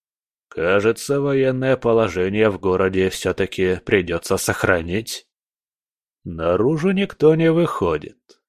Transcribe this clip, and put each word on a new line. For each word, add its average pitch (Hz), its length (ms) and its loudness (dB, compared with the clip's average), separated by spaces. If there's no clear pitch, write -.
«Кажется, 104 640 0
военное 131 560 0
положение 107 720 2
в 95 100 -4
городе 95 500 2
всё-таки 92 720 -2
придётся 90 540 0
сохранить». 90 880 -2
«Наружу 104 680 0
никто 185 440 2
не 165 160 2
выходит», 92 640 -2